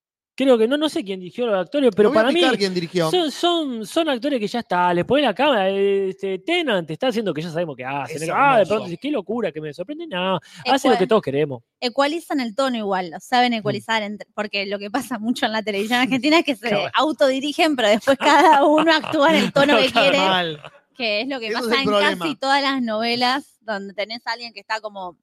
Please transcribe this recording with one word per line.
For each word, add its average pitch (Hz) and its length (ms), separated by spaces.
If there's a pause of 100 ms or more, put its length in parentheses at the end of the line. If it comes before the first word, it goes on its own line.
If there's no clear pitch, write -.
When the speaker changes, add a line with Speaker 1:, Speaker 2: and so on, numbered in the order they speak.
(340)
Speaker 1:
Creo 262 220
que, 220 100
no, 262 120
no 311 100
sé 285 160
quién 190 160
dirigió 185 260
los 208 120
actores, 247 360
pero 208 140
Speaker 2:
No 254 60
voy 320 40
a 320 40
Speaker 1:
para 254 100
mí 339 80
Speaker 2:
picar 254 160
quién 190 160
dirigió. 170 380
Speaker 1:
son, 339 200
son, 302 560
son 330 220
actores 262 320
que 208 80
ya 240 120
está, 180 340
les 175 100
ponen 269 220
la 214 80
cámara, 220 340
este, 196 680
Tennant 226 520
está 160 180
haciendo 202 260
que 151 80
ya 175 80
sabemos 156 260
que 127 80
hacen. 143 380
Speaker 2:
Es 160 100
Speaker 1:
Ah, 262 240
de 208 60
Speaker 2:
hermoso. 170 60
Speaker 1:
pronto 208 180
dices, 175 160
"Qué 285 80
locura, 214 420
que 156 80
me 156 140
sorprende". 302 320
No, 185 300 (240)
Speaker 3:
Ecual- - 140
Speaker 1:
hace 277 140
lo 226 80
que 185 100
todos 214 160
queremos. 139 400 (180)
Speaker 3:
Ecualizan 285 600
el 233 140
tono 262 240
igual, 190 320
lo 160 100
saben 247 320
Speaker 1:
Mm. 226 40
Speaker 3:
ecualizar, 214 460
entre, 202 320
porque 208 320
lo 202 120
que 202 120
pasa 247 280
mucho 226 280
en 220 60
la 220 100
televisión 214 380
argentina 262 380
es 339 80
que 269 100
se 240 140
Speaker 1:
<laughs> 202 180
Claro. - 60
Speaker 3:
autodirigen, 277 840
pero 226 120
después 233 300
cada 294 460
uno 311 280
actúa 311 440
en 285 80
el - 80
tono 285 240
Speaker 1:
<laughs> 262 100
Speaker 3:
que 254 60
quiere, 269 260
Speaker 2:
Mal. 180 440 (340)
Speaker 3:
que 214 260
es 262 60
lo 269 120
que 226 80
Speaker 2:
Ese 220 80
es 233 60
Speaker 3:
pasa 226 120
Speaker 2:
el 269 60
Speaker 3:
en 277 60
Speaker 2:
problema. 294 380
Speaker 3:
casi 302 120
todas 277 260
las 269 180
novelas, 240 800
donde 196 320
tenés 208 340
a 233 60
alguien 233 220
que 202 60
está 220 200
como 196 420